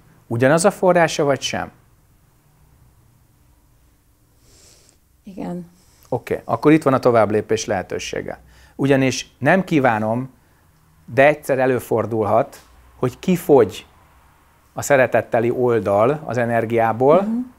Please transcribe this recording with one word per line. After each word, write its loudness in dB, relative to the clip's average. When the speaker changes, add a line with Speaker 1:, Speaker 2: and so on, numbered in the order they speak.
Speaker 1:
ugyanaz 2
a 2
forrása, 0
vagy 0
sem? -8
Speaker 2:
Igen. -12
Speaker 1:
Oké, -6
akkor 0
itt 4
van 0
a 0
továbblépés 0
lehetősége. -8
Ugyanis 0
nem 2
kívánom, -2
de 6
egyszer 0
előfordulhat, 0
hogy -6
kifogy 2
a -10
szeretetteli 0
oldal 0
az -6
energiából, 0
Speaker 2:
Mhm. -4